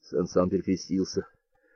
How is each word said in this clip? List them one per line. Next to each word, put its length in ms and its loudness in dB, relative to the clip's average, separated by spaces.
Сен-Сам 480 0
перекрестился. 760 -2